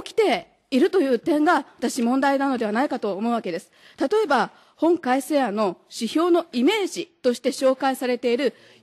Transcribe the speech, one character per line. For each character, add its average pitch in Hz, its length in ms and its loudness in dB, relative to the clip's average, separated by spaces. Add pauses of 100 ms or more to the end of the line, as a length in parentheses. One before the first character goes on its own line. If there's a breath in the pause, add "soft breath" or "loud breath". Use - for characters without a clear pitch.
起 - 100 -16
き - 0 -
て 311 340 0 (240)
い 254 80 2
る 339 100 4
と 349 100 0
い 277 80 2
う 247 120 0
点 302 240 0
が、 269 220 2 (120)
私、 - 240 -4
問 247 180 0
題 277 200 2
な 277 100 -2
の 262 80 -2
で 233 80 -4
は 208 60 -4
な 226 120 0
い 294 60 -2
か 262 100 -6
と 202 140 -4
思 208 160 -4
う - 20 0
わ 233 120 -2
け 190 80 -6
で 165 80 -6
す。 - 120 -20 (280 soft breath)
例 427 240 0
え 415 40 -2
ば、 240 240 2 (240 soft breath)
本 330 220 2
改 254 240 -2
正 285 200 0
案 208 140 -2
の 214 220 -2 (120)
指 226 200 -6
標 330 200 0
の 339 220 2
イ 240 120 -2
メ 403 200 2
ー 349 40 -2
ジ - 180 -10 (160)
と 247 120 2
し 240 60 -10
て 262 120 -2
紹 262 240 2
介 262 200 -2
さ 262 100 -6
れ 247 120 -2
て 240 160 -2
い 240 40 2
る 247 160 0 (300 soft breath)